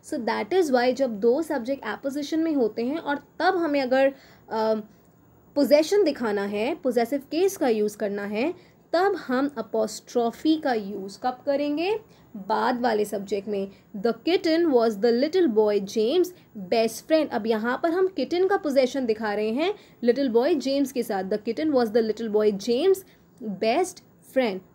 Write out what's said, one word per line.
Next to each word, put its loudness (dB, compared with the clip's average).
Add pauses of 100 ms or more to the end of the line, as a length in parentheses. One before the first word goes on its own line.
So -8
that -4
is 2
why 4
जब -2
दो 4
सब्जेक्ट -4
अपोजिशन -4
में 0
होते 0
हैं -4
और -4
तब -2
हमें 0
अगर, 2 (360)
अ, 0 (800)
पोजेशन 4
दिखाना 0
है, -2
पॉजेसिव -2
केस 0
का 0
यूज़ 0
करना -6
है, -2 (380)
तब 2
हम -2
अपॉस्ट्रॉफी -2
का -2
यूज़ -6
कब -4
करेंगे? -2 (360)
बाद -2
वाले 0
सब्जेक्ट -6
में। -4 (260)
The -2 (160)
kitten 2
was 4
the 2
little 2
boy 2
James' 0 (440)
best 0
friend। 2
अब -4
यहाँ -2
पर 2
हम 2
किटन 0
का 2
पोजेशन 0
दिखा -2
रहे -2
हैं -2 (280)
लिटिल 2
बॉय 2
जेम्स -2
के -4
साथ। -4
The -2
kitten -4
was 4
the 2
little -4
boy 2
James' 2 (440)
best -2 (360)
friend। 0 (160)